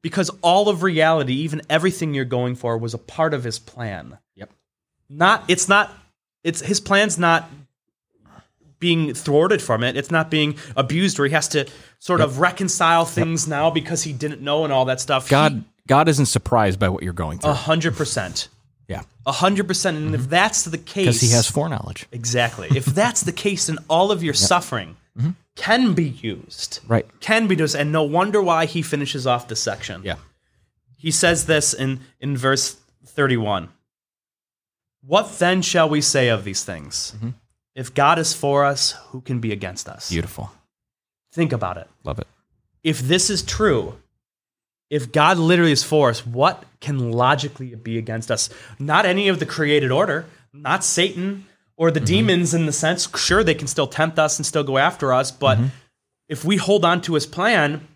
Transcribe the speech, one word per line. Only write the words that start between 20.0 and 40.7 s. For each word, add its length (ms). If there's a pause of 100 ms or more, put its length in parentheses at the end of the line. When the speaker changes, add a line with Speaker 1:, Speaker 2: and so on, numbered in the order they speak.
Speaker 1:
if 80
Speaker 2:
Mm-hmm. 80
Speaker 1:
that's 340
the 140
case 280
Speaker 2:
'Cause 140
he 100
has 200
foreknowledge. 600
Speaker 1:
Exactly. 640
If 100
that's 360
the 100
case, 340
then 120 (100)
all 240
of 100
your 120
Speaker 2:
<laughs> 0
Yep. 20
Speaker 1:
suffering 600 (220)
Speaker 2:
Mm-hmm. 120 (240)
Speaker 1:
can 400
be 160
used. 760
Speaker 2:
Right. 200 (140)
Speaker 1:
Can 260
be 100
used. 180
And 160
no 120
wonder 400
why 240
he 160
finishes 440
off 220
this 140
section. 420
Speaker 2:
Yeah. 120 (800)
Speaker 1:
He 120
says 360
this 260
in, 280 (200)
in 160
verse 400 (300)
thirty-one. 640 (1300)
"What 360
then 240
shall 260
we 120
say 280
of 160
these 200
things? 520
Speaker 2:
Mm-hmm. 140 (440)
Speaker 1:
If 200
God 240
is 160
for 300
us, 280 (160)
who 120
can 200
be 120
against 360
us?" 220
Speaker 2:
Beautiful. 400 (840)